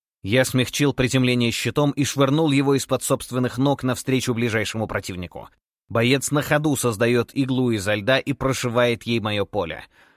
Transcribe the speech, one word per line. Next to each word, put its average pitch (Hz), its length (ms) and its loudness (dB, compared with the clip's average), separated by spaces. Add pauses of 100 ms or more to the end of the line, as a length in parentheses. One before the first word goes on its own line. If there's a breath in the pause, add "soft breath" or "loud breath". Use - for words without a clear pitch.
(220)
Я 123 220 2
смягчил 127 500 0
приземление 123 560 2
щитом 143 400 0
и 139 140 0
швырнул 139 480 2
его 139 240 4
из-под 127 260 -2
собственных 127 560 -2
ног 139 240 2
навстречу 127 520 -2
ближайшему 110 520 -2
противнику. 90 640 -8 (400)
Боец 123 420 2
на 147 100 2
ходу 151 360 0
создаёт 117 580 0
иглу 127 380 0
изо 104 220 0
льда 113 260 0
и 143 120 -4
прошивает 120 720 0
ей 117 160 0
моё 104 280 -2
поле. 82 380 -6 (320 soft breath)